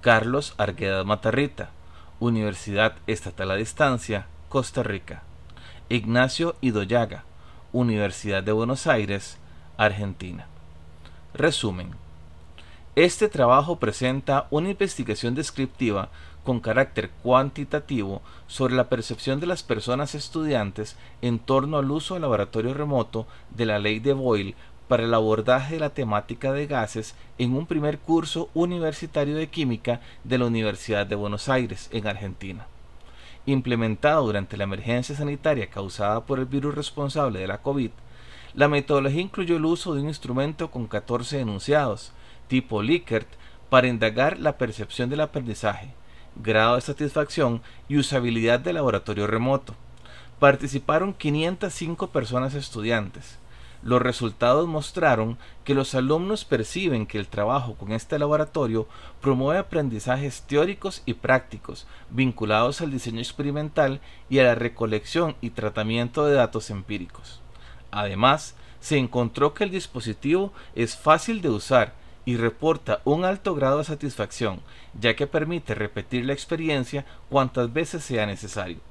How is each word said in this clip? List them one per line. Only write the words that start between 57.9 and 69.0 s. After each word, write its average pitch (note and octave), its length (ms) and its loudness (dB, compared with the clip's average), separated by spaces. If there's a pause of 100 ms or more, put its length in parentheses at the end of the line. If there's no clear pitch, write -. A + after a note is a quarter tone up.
este A#2 260 -2
laboratorio D3 720 2 (320)
promueve C#3 380 2
aprendizajes C3+ 840 -2
teóricos F3+ 640 0
y A#2+ 80 -2
prácticos - 720 0 (240)
vinculados A#2 680 2
al D#3+ 100 -2
diseño A#2+ 300 -4
experimental C#3+ 800 0 (300)
y C3+ 80 6
a C3 60 8
la B2 100 8
recolección A#2 840 0
y A#2 100 -6
tratamiento A2+ 720 0
de D3 100 6
datos A#2 360 2
empíricos. G2 720 -8 (500)
Además, G#2 640 2 (260)
se - 160 0
encontró C3 580 2